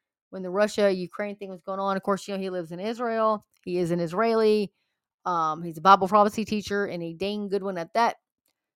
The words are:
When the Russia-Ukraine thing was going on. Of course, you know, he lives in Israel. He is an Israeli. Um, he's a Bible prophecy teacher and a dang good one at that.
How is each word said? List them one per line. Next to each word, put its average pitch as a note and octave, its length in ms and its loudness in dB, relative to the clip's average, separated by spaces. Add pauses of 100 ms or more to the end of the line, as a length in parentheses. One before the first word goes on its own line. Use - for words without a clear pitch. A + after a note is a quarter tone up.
(300)
When F#3+ 120 -12
the F3+ 80 -8
Russia-Ukraine G3+ 840 0
thing G3 140 -14
was F3+ 100 -14
going F#3+ 200 -8
on. G3 160 0
Of F#3+ 60 -6
course, G3 240 -2
you G3+ 80 -8
know, F#3+ 60 -4
he F#3+ 100 -4
lives F3 220 -6
in F3 80 -10
Israel. A3 640 -2 (180)
He F3+ 160 -4
is E3+ 120 0
an F3 100 0
Israeli. G#3+ 720 2 (540)
Um, E3 360 0
he's E3 160 -10
a D#3 40 -14
Bible F#3+ 260 8
prophecy G#3 360 4
teacher G3+ 420 -2
and E3+ 160 -6
a E3 120 -8
dang G3+ 340 -6
good F#3+ 140 -2
one F#3+ 160 -6
at E3 160 -8
that. A3+ 220 2 (600)